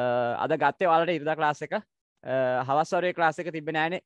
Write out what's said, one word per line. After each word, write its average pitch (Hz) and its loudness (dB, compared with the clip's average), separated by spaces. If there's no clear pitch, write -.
අද 135 -2
ගත්තේ 147 0
ඔයාලට 165 4
ඉරිදා 151 -2
ක්ලාස් 151 0
එක. 156 -8
අ, 214 -4
හවස් 143 2
වරුවේ 180 0
ක්ලාස් 160 0
එක 170 -6
තිබ්බේ 156 -6
නෑනේ 165 -2